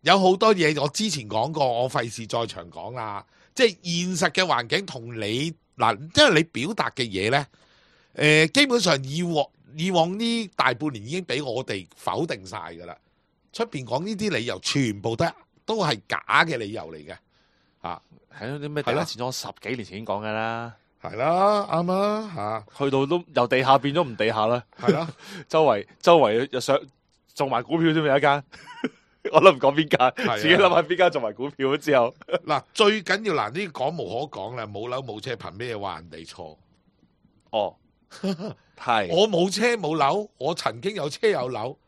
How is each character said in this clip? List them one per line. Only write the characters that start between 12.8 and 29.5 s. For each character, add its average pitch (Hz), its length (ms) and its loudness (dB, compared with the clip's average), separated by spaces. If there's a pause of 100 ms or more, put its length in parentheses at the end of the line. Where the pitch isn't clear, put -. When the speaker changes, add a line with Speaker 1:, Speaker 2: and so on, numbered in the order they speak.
Speaker 1:
啦。 87 100 -16 (580)
出 226 120 -6
邊 143 200 -10
講 123 180 -4
呢 214 120 -6
啲 208 160 -2
理 117 140 -2
由， 98 140 -6
全 113 400 -2
部 113 160 -4
都 165 100 0
係， 165 60 -2 (340)
都 226 100 -2 (100)
係 120 240 0
假 - 100 -2 (240)
嘅 160 140 -2
理 104 160 -8
由 104 80 -8 (100)
嚟 80 60 -16
嘅。 76 180 -16 (680)
啊， 87 200 -10 (360)
Speaker 2:
係 104 120 -10
咯， 147 100 -8
啲 147 100 -10
咩 147 140 -4
地 120 120 0
下 165 100 0
錢 120 180 -8
莊 127 80 -2
十 - 160 -8 (140)
幾 101 80 -8
年 120 160 -6
前 92 120 -14
已 113 60 -10
經 - 20 -12
講 104 140 -2
㗎 107 140 -6
啦。 113 400 -4 (280)
Speaker 1:
係 85 140 -10
咯。 - 0 -
係 - 20 -8
啦， 190 540 2
啱 175 220 0
啊， 208 420 -2
嚇。 107 500 -6
Speaker 2:
去 139 60 2
到 135 140 2
都 175 180 -2 (120)
由 175 120 4
地 131 160 4
下 139 140 8
變 139 160 0
咗 175 100 2
唔 123 120 -4
地 107 120 2
下 110 200 2
啦。 120 160 0 (180)
Speaker 1:
係 - 120 2
咯。 160 140 0 (180)
Speaker 2:
<laughs> 185 220 -16
周 160 180 4
圍， 104 200 2 (160)
周 170 160 8
圍 120 340 4
又 127 80 -4
上， 139 200 0 (540)
做 143 140 -2
埋 123 140 0
股 127 160 -2
票 160 160 2
添 156 100 0
嘛， 147 60 2
有 139 80 6
一 - 40 6
間。 143 240 2
<laughs> - 60 -20 (800)
我 156 80 8
都 180 140 10